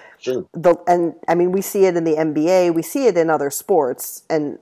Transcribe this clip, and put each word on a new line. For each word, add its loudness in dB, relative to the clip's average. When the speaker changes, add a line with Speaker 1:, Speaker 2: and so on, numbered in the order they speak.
Speaker 1:
Sure. -6
Speaker 2:
the, 2
and, 2
I 2
mean, 0
we -2
see 0
it 2
in -2
the 0
N 0
B 0
A, 4
we 0
see -2
it 2
in 2
other 0
sports, -2
and -4